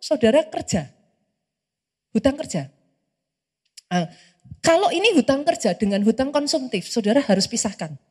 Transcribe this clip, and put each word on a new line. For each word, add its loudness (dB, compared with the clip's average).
saudara 2
kerja. -6
Hutang 0
kerja. -6
Nah, 0
kalau 4
ini 0
hutang 2
kerja 0
dengan 0
hutang 0
konsumtif, -2
saudara 2
harus 2
pisahkan. -6